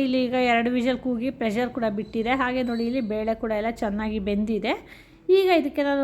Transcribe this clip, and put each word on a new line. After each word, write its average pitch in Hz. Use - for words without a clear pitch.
ಇಲ್ಲಿ 254
ಈಗ 247
ಎರಡು 233
ವಿಷಲ್ 247
ಕೂಗಿ 247
ಪ್ರೆಷರ್ 233
ಕೂಡ 226
ಬಿಟ್ಟಿದೆ. 226
ಹಾಗೆ 254
ನೋಡಿ, 233
ಇಲ್ಲಿ 262
ಬೇಳೆ 214
ಕೂಡ 226
ಎಲ್ಲ 226
ಚೆನ್ನಾಗಿ 214
ಬೆಂದಿದೆ. 208
ಈಗ 381
ಇದಕ್ಕೆ 285
ನಾನು 277